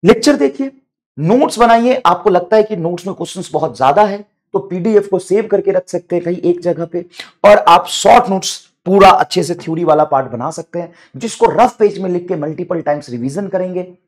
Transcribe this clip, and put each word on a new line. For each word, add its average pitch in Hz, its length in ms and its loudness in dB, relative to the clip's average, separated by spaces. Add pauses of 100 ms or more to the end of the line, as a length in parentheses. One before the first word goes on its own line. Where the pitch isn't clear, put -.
लेक्चर 233 280 4
देखिए, 269 360 -2 (480)
नोट्स 220 400 0
बनाइए। 233 460 4
आपको - 240 2
लगता 180 280 2
है 214 60 4
कि 214 120 -4
नोट्स 170 320 -6
में 190 80 -8
क्वेश्चंस 170 380 -10
बहुत 147 240 -4
ज्यादा 135 260 4
है, 202 220 -4 (280)
तो 190 60 0
पीडीएफ़ 196 500 0
को 190 100 -2
सेव 208 280 -2
करके 196 240 -2
रख 180 160 -2
सकते 175 280 -8
हैं 175 100 -4
कहीं 175 120 -4
एक 175 220 -2
जगह 170 260 -4
पे, 175 200 -10 (400)
और 208 120 8
आप 175 280 4
शॉर्ट 226 440 2
नोट्स - 380 -6 (180)
पूरा 196 240 6
अच्छे 175 340 2
से 165 120 -4
थ्योरी 170 280 -6
वाला 151 200 4
पार्ट 135 280 -2
बना 127 200 -8
सकते 170 280 -12
हैं, 175 140 -12 (220)
जिसको 220 300 -4
रफ 226 320 2
पेज 196 220 0
में 190 100 -6
लिख 175 180 -4
के 190 80 -4
मल्टीपल 160 460 -6
टाइम्स 147 280 -4
रिवीजन 135 380 -6
करेंगे 180 500 -6 (100)